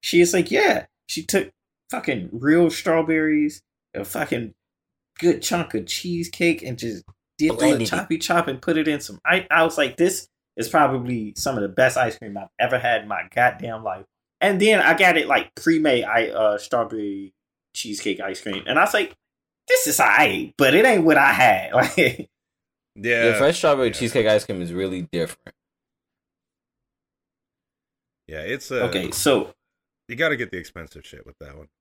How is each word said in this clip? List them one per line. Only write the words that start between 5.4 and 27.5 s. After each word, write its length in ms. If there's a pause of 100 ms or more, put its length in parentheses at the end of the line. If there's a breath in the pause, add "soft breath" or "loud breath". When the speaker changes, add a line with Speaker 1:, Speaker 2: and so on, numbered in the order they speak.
Speaker 1:
chunk 320
of 120
cheesecake, 760
and 160
just 260 (340)
did 140
the 40
Speaker 2:
Blended 260
it. 80
Speaker 1:
choppy 280
chop 280
and 160
put 160
it 100
in 120
some. 260
I, 240
I 140
was 120
like, 200
"This 320 (280)
is 120
probably 680
some 200
of 60
the 60
best 280
ice 220
cream 180
I've 120 (100)
ever 200
had 240
in 60
my 140 (120)
goddamn 500
life." 200 (380)
And 180
then 200
I 160
got 220
it, 80
like, 280
pre-made, 500
I, 260
uh, 280
strawberry 760 (420)
cheesecake 460
ice 200
cream, 260
and 120
I 40
was 120
like, 200 (540)
"This 180
is 120
aight, 600
but 160
it 100
ain't 200
what 120
I 160
had." 400
<laughs> 20
Like, 540 (680)
Speaker 3:
Yeah. 300
Speaker 2:
Yeah, 120
fresh 200
strawberry 300
Speaker 3:
Yeah. 60
Speaker 2:
cheesecake 320
ice 180
cream 160
is 120
really 300 (100)
different. 420 (2750)